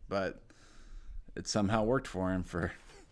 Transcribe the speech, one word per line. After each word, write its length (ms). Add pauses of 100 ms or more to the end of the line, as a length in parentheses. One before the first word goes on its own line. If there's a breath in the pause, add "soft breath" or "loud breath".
but 320 (960 soft breath)
it 100
somehow 380
worked 220
for 260
him 100
for 300 (400 soft breath)